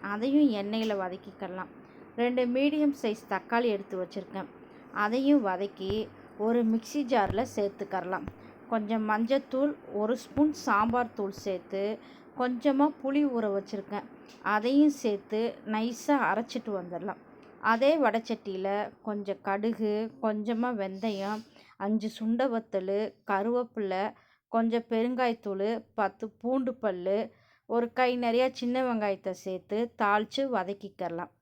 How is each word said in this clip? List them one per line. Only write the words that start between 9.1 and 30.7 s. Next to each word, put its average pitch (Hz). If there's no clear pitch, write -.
ஒரு 214
ஸ்பூன் 294
சாம்பார் 233
தூள் 196
சேர்த்து 196
கொஞ்சமாக 269
புளி 277
ஊற 233
வச்சுருக்கேன். 202
அதையும் 247
சேர்த்து 220
நைஸாக 226
அரைச்சிட்டு 226
வந்துடலாம். 175
அதே 269
வடைச்சட்டியில் 208
கொஞ்சம் 202
கடுகு, 214
கொஞ்சமாக 226
வெந்தயம், 196
அஞ்சு 208
சுண்டை 233
வத்தல், 202
கருவேப்பிலை, 208
கொஞ்சம் 226
பெருங்காயத்தூள், 226
பத்து 208
பூண்டு 254
பல்லு, 196
ஒரு 233
கை 254
நிறையா 240
சின்ன 254
வெங்காயத்தை 208
சேர்த்து 190
தாளித்து 214
வதக்கிக்கிறலாம். 190